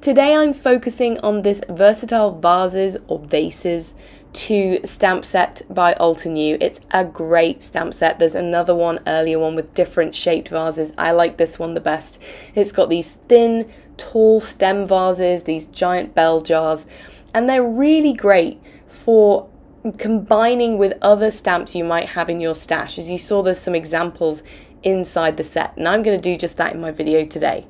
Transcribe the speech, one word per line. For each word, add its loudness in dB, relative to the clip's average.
Today 4
I'm 2
focusing 0
on -2
this 0
Versatile 2
Vases 0
or -6
Vases -4
two -2
stamp -2
set -2
by 2
Altenew. 0
It's -2
a 0
great 0
stamp -8
set. 0
There's 2
another 0
one, -2
earlier 0
one, -2
with -8
different -2
shaped -2
vases. -4
I 0
like 2
this 0
one -8
the -4
best. -6
It's 0
got 2
these -2
thin, 4
tall 2
stem -2
vases, 0
these -6
giant -4
bell 4
jars, -2
and 0
they're 2
really 2
great 2
for 4
combining 0
with 0
other 4
stamps -2
you -4
might -2
have -6
in -4
your -2
stash. -6
As -12
you -6
saw, -2
there's 0
some -6
examples -4
inside -2
the -6
set, -6
and -4
I'm 0
gonna 0
do -2
just -8
that -2
in -10
my -8
video 0
today. -4